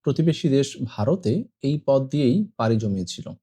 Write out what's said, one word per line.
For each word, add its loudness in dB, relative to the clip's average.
প্রতিবেশী 0
দেশ 4
ভারতে 0
এই 0
পথ 4
দিয়েই 2
পাড়ি 2
জমিয়েছিল। -4